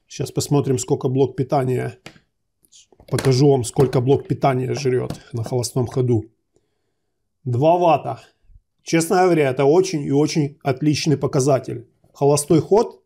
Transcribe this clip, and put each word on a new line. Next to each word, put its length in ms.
Щас 220
посмотрим, 480
сколько 300
блок 280
питания. 600
Покажу 400
вам, 140
сколько 360
блок 280
питания 460
жрет 460
на 120
холостом 420
ходу. 380
Два 320
ватта. 440
Честно 340
говоря, 340
это 140
очень 380
и 80
очень 520
отличный 540
показатель. 720
Холостой 460
ход 460